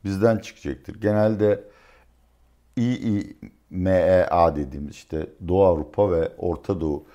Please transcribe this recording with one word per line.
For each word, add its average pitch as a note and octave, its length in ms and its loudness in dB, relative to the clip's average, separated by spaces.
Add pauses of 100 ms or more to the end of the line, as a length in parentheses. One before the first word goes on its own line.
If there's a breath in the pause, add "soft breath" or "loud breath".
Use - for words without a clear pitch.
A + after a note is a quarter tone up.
bizden G2+ 340 2
çıkacaktır. - 600 -12
Genelde G#2 640 0 (1120 soft breath)
İ B2 160 0
İ G#2 440 -4 (340)
M F#2 200 -2
E F#2 400 4
A E2 260 2
dediğimiz C#2+ 380 -8
işte - 320 -8 (220)
Doğu F#2+ 160 4
Avrupa F#2 460 2
ve E2 280 -2
Orta F2+ 420 -4
Doğu D2+ 240 -4 (100)